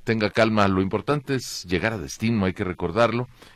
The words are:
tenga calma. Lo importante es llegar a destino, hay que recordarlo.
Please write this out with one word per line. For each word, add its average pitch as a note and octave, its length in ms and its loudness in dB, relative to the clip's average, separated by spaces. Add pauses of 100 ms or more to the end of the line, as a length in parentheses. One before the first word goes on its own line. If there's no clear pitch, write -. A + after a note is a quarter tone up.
tenga A2 260 0
calma. A2 380 4
Lo F#2+ 140 4
importante C3+ 520 -2
es - 300 -8
llegar F#2 300 -2
a G#2+ 40 -6
destino, G#2 460 -2
hay F#2 80 0
que G2+ 120 -6
recordarlo. A2 640 0 (280)